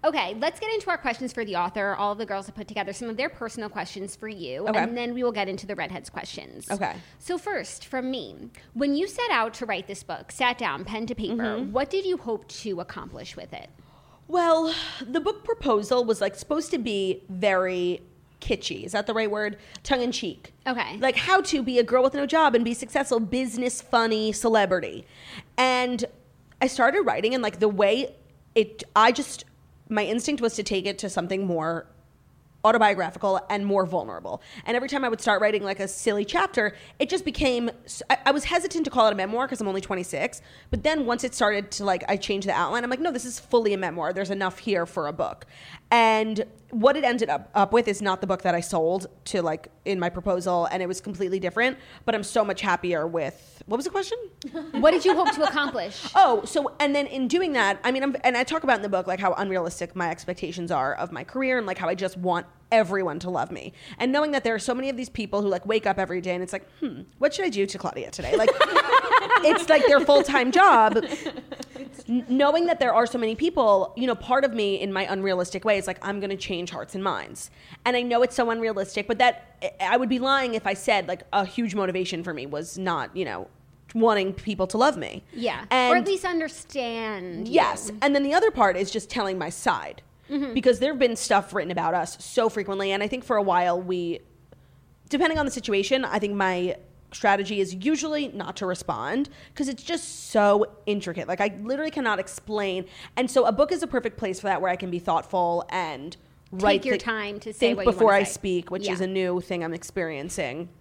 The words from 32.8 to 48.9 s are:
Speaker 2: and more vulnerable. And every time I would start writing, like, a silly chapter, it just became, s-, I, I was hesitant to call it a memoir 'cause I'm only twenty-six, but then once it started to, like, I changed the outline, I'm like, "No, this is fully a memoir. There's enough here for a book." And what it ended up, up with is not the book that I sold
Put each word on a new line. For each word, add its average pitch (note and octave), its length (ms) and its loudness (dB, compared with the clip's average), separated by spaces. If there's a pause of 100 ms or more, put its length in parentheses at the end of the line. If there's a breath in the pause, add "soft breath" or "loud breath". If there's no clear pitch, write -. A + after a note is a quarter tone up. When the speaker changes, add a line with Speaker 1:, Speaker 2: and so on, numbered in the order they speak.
Speaker 2:
and G3+ 160 -2
more G3 220 2
vulnerable. G#2 560 -6 (240 loud breath)
And A#3 100 -2
every B3+ 120 -2
time C#4 140 -2
I B3 60 0
would A3+ 120 -2
start G#3 200 2
writing, G#3 240 2
like, G3 160 -4
a G3 80 -4
silly G3+ 380 -2
chapter, A3 480 0 (240 loud breath)
it C#4+ 100 0
just F#4 160 -2
became, A#3+ 460 0 (160)
s-, - 240 -12
I, C4+ 160 4
I C#4 60 6
was C#4+ 120 0
hesitant E4+ 400 0
to C#4 60 -2
call A#3+ 180 4
it G#3 40 4
a - 40 0
memoir A3 320 -2
'cause B3 140 -6
I'm G#3 60 0
only F#3+ 120 -2
twenty-six, F3+ 600 -4 (280 loud breath)
but A#3+ 120 -2
then D4+ 240 2
once A#3+ 180 -2
it B3 100 -4
started G#3 380 2
to, G3+ 140 -6
like, F#3 220 0
I G3+ 100 2
changed G3+ 280 -4
the F#3+ 60 0
outline, F3 320 0
I'm B3 60 -4
like, B3+ 100 -2
"No, E4 100 0
this B3 140 -6
is B3 160 -12
fully A3+ 320 2
a G3 60 0
memoir. E3+ 340 -4
There's F#3+ 180 -4
enough G3 280 -4
here F#3+ 260 -2
for E3 240 -6
a - 40 -6
book." - 340 -6 (440 loud breath)
And A3 540 4 (260)
what B3 260 4
it D4+ 60 -2
ended A#3+ 280 0
up, - 240 -4
up G3 180 4
with A#3 160 4
is G3 120 -4
not F#3+ 200 0
the G3 80 -6
book F#3 140 -2
that F3 120 2
I F#3 60 0
sold F3+ 480 0 (160)